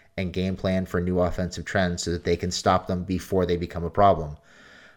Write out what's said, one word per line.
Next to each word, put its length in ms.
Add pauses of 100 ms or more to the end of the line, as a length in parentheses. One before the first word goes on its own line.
(160)
and 160
game 240
plan 300
for 140
new 200
offensive 440
trends 380
so 80
that 140
they 120
can 140
stop 360
them 180
before 400
they 120
become 280
a 60
problem. 460 (600)